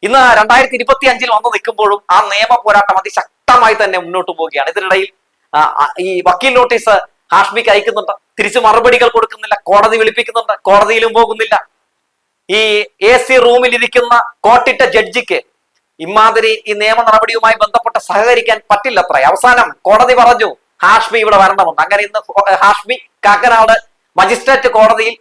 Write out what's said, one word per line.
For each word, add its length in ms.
ഇന്ന് 320
രണ്ടായിരത്തി 400
ഇരുപത്തിയഞ്ചിൽ 540
വന്നു 200
നിൽക്കുമ്പോഴും 520
ആ 80
നിയമ 460
പോരാട്ടം 320
അതിശക്തമായി 840
തന്നെ 160
മുന്നോട്ട് 320
പോവുകയാണ്. 380
ഇതിനിടയിൽ, 380
ആ, 40
ആ, 400
ഈ 220
വക്കീൽ 320
നോട്ടീസ് 360
ഹാഷ്മിക്ക് 360
അയക്കുന്നുണ്ട്, 420
തിരിച്ചു 480
മറുപടികൾ 480
കൊടുക്കുന്നില്ല, 560
കോടതി 340
വിളിപ്പിക്കുന്നുണ്ട്, 640
കോടതിയിലും 520
പോകുന്നില്ല. 540
ഈ 360
എ 160
സി 200
റൂമിലിരിക്കുന്ന 1000
കോട്ടിട്ട 420
ജഡ്ജിക്ക് 600
ഇമാതിരി 680
ഈ 60
നിയമ 280
നടപടിയുമായി 540
ബന്ധപ്പെട്ട് 440
സഹകരിക്കാൻ 640
പറ്റില്ലത്രേ. 500
അവസാനം 600
കോടതി 320
പറഞ്ഞു 420
ഹാഷ്മി 360
ഇവിടെ 180
വരണമെന്ന്. 440
അങ്ങനെ 220
ഇന്ന് 500
ഹാഷ്മി 420
കാക്കനാട് 500
മജിസ്ട്രേറ്റ് 500
കോടതിയിൽ 540